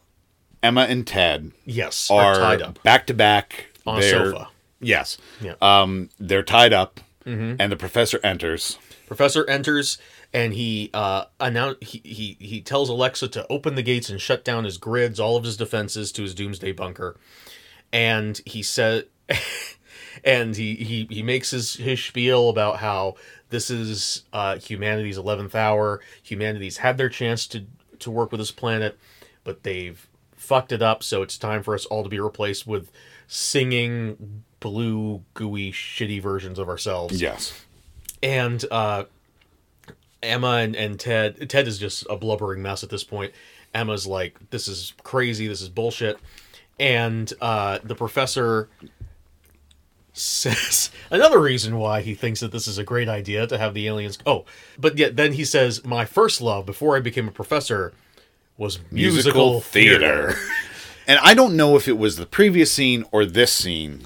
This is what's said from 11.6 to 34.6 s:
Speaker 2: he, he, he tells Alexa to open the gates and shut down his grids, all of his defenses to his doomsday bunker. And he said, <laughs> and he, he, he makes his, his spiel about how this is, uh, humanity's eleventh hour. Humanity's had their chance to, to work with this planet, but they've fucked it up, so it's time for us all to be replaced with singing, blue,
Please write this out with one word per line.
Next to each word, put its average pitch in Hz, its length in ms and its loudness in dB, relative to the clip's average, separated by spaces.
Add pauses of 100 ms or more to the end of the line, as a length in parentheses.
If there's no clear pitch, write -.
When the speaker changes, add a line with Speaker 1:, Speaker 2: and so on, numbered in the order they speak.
Speaker 2:
he, 110 220 -16
he, 107 360 -12
he 104 220 -12
tells 139 280 -2
Alexa 127 400 -2
to - 200 -10
open 143 260 -4
the 131 60 -2
gates 120 280 -2
and 98 120 -8
shut - 220 -2
down 117 220 -2
his 92 120 -8
grids, 117 420 -2
all 117 180 0
of 117 80 -6
his 110 120 -6
defenses 107 540 -6
to 107 120 -10
his 95 120 -8
doomsday 95 380 -8
bunker. 90 420 -10 (760)
And 110 540 0
he 110 160 -12
said, 113 440 0 (220)
<laughs> - 960 -10
and 120 320 2
he, 110 200 -6
he, 113 340 -6
he 110 140 -8
makes 127 280 -4
his, 120 240 -6
his 127 280 -4
spiel 123 460 2
about 107 280 0
how 98 380 -4 (340)
this 120 220 -6
is, 110 520 -6 (100)
uh, 98 240 -4
humanity's 104 600 -4
eleventh 101 380 -6
hour. 107 460 0 (200)
Humanity's 104 560 -8
had 127 200 0
their 131 120 0
chance 117 380 -4
to, 107 160 -12 (360)
to 120 120 -12
work 113 200 -2
with 113 80 -4
this 107 120 -8
planet, 110 480 -4 (440)
but - 200 -12
they've 90 420 -8 (300)
fucked - 360 0
it 113 120 -2
up, 110 180 2
so 98 200 -4
it's - 160 -8
time 107 260 -6
for 107 100 -4
us 98 120 -4
all 107 180 -4
to 98 60 -10
be 101 100 -6
replaced 104 480 -6
with 101 240 -6 (360)
singing, 120 1160 -4 (160)
blue, 107 600 -4 (120)